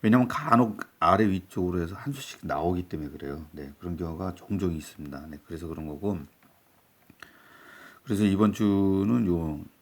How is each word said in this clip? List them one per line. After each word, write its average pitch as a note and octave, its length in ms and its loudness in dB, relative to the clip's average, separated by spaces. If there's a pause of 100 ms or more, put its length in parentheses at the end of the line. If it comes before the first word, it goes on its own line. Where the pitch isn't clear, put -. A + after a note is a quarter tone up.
왜냐면 A#2+ 260 6
간혹 A#2+ 540 2 (180)
아래 F#2+ 300 6
위쪽으로 F2+ 520 -2
해서 E2 140 -6
한 - 180 -8
수씩 - 320 -14
나오기 E2+ 440 -2
때문에 D2+ 200 -8
그래요. D2 420 -10
네, C#2+ 280 -14
그런 F2 160 -6
경우가 F2 400 -6
종종 F#2 380 -2
있습니다. D2+ 540 -10
네, D2+ 180 -14
그래서 E2 220 -10
그런 D#2+ 200 -8
거고. E2 320 -4 (1800)
그래서 G#2+ 200 0
이번 G2+ 300 4
주는 G2+ 760 2
요 D#2+ 360 0 (180)